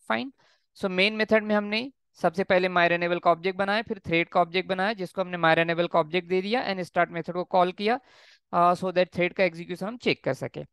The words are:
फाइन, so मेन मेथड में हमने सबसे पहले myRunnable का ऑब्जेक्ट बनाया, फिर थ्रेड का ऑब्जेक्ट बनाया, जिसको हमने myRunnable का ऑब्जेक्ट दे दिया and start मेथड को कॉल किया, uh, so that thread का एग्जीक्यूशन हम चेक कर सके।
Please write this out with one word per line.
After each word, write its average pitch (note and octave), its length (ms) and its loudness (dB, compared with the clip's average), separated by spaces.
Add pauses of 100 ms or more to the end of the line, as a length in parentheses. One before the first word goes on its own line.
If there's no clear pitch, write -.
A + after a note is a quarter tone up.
(100)
फाइन, A#3+ 220 -2 (440)
so G3 140 -4
मेन G3 260 2
मेथड G#3+ 280 2
में G#3+ 100 0
हमने G#3 380 -2 (280)
सबसे F3+ 240 0
पहले F#3 240 2
myRunnable F3 560 2
का F3 60 6
ऑब्जेक्ट F3 280 0
बनाया, G3+ 240 -2
फिर A3 240 -8
थ्रेड E3 220 0
का F#3 120 0
ऑब्जेक्ट F3 280 0
बनाया, F#3+ 240 -2
जिसको F#3+ 280 -8
हमने F3+ 180 -6
myRunnable E3 540 2
का F3 80 2
ऑब्जेक्ट E3+ 280 -2
दे F#3 140 0
दिया G3+ 240 -2
and F#3+ 180 -4
start E3+ 260 0
मेथड E3+ 220 -8
को F3 120 -4
कॉल F3+ 280 2
किया, G#3+ 260 -2 (540)
uh, F3 240 4
so F#3 160 -4
that F3 200 0
thread F3 220 -2
का G3 100 2
एग्जीक्यूशन E3+ 420 -6
हम A#3 100 -10
चेक - 280 -2
कर C3+ 100 0
सके। C#3 380 -12